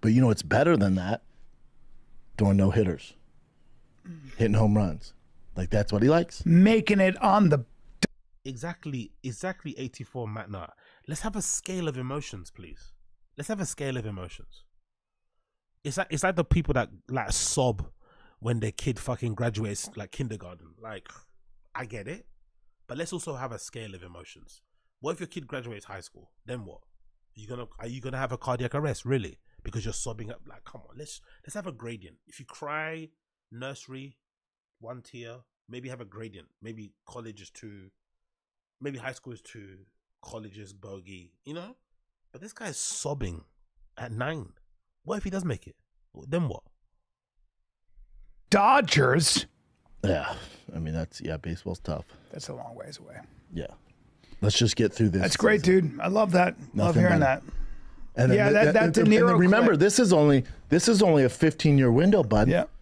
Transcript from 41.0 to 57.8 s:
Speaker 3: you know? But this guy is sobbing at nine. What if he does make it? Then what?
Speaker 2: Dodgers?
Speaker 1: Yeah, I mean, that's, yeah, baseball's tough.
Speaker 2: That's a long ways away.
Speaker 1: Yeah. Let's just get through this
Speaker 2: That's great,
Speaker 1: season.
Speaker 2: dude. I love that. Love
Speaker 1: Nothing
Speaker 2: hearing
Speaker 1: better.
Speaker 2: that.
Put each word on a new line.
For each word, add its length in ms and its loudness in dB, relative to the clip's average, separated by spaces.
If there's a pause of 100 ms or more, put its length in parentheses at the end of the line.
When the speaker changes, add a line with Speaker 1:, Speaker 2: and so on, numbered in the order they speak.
Speaker 3:
you 100 -16
know? 220 -16 (560)
But 80 -20
this 120 -20
guy 160 -14
is 80 -10
sobbing 680 -8 (520)
at 140 -12
nine. 420 -8 (520)
What 140 -6
if 60 -8
he 60 -4
does 140 -6
make 220 -4
it? 100 -20 (520)
Then 200 -2
what? 140 -8 (1900)
Speaker 2:
Dodgers? 960 4 (580)
Speaker 1:
Yeah, 300 -2 (400)
I 40 -8
mean, 160 -6
that's, 260 -8
yeah, 160 -8
baseball's 440 -8
tough. 240 -8 (280)
Speaker 2:
That's 160 -14
a 60 -12
long 200 -16
ways 240 -18
away. 180 -20 (360)
Speaker 1:
Yeah. 140 -8 (760)
Let's 180 2
just 160 2
get 180 2
through 180 2
this 120 0
Speaker 2:
That's 140 0
great, 280 2
Speaker 1:
season. 260 4
Speaker 2:
dude. 100 -12
I 80 -4
love 240 0
that. 260 2
Love 380 0
Speaker 1:
Nothing 60 6
Speaker 2:
hearing 180 4
Speaker 1:
better. 200 2
Speaker 2:
that. 140 -14 (640)